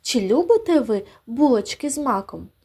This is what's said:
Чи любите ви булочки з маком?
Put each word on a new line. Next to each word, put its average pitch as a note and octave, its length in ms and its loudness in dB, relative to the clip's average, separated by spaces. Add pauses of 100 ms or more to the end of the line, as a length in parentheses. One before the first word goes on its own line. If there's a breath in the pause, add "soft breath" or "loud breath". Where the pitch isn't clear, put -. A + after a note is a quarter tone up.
Чи - 180 -2
любите E4+ 600 2
ви G#3+ 220 -2 (240 loud breath)
булочки C4 640 0
з C#4+ 80 -8
маком? G3 500 -6 (160)